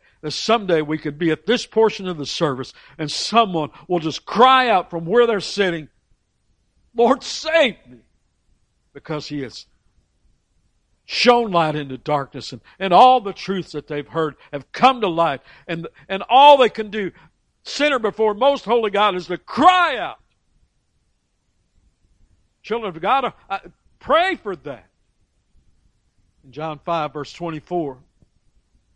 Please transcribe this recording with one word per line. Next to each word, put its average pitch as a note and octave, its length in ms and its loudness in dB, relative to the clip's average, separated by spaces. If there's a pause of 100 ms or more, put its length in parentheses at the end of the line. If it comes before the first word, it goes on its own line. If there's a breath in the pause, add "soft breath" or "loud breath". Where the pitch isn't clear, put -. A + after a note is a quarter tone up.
(200 soft breath)
that D#3 100 -8
someday F#3+ 500 0
we D#3 180 -4
could D3 200 -10
be E3 140 0
at D3+ 120 -6
this A#3 220 -2
portion G#3+ 400 0
of F3 120 -6
the C#3 80 -8
service C3+ 460 -4 (260 loud breath)
and D3+ 120 -8
someone F#3 600 -2 (180 loud breath)
will F3 100 -2
just D#3+ 260 -6
cry B3+ 440 4
out F#3 220 0
from E3 160 -8
where A#3+ 200 4
they're G#3+ 140 -2
sitting, E3+ 480 -4 (1040)
"Lord, A#3+ 300 2
save D#4 540 0 (100)
me," B2 100 -20 (960)
because - 340 -10
he D3 140 -8
has - 260 -14 (1400)
shown A#3+ 440 2
light D#3+ 260 0
into C3+ 220 -10
darkness, C#3 560 -6
and, A#2+ 80 -20 (160 soft breath)
and F#3+ 120 -4
all B3 300 8
the G3 140 -10
truths - 380 -8
that D3 140 -10
they've D3 220 -8
heard D#3 260 -4 (160 loud breath)
have C#3+ 220 -12
come B3+ 300 2
to G3 60 0
light, D#3+ 340 -2 (240 loud breath)
and, E3 200 -8 (220 soft breath)
and G3 220 -6
all C#4+ 260 10
they B3 140 4
can G#3+ 180 -10
do, G3+ 220 -6 (520 soft breath)
sinner C#4+ 360 -2
before A3 340 0
most C4 320 0
holy A3 260 0
God, G3 240 2
is F3+ 120 -8
to F3 100 -6
cry E4 640 2
out. D#3 200 -10 (2500)
Children G#3+ 340 -6
of D#3+ 60 -10
God, B3 320 0 (160)
I, G3 100 -6 (380)
pray E4+ 380 0
for F#3+ 200 -10
that. C3+ 320 -16 (1500)
In C3 100 -20
John D3+ 260 -10
five, D#3+ 340 -4
verse D3 220 -12
twenty-four, D#3+ 640 -6 (960)